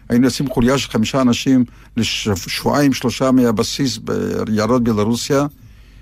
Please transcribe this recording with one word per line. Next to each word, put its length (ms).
היינו 160
יוצאים 240
חוליה 300
של 120
חמישה 300
אנשים 440
לשבועיים, 960
שלושה 380
מהבסיס 680
ביערות 380
בלרוסיה, 600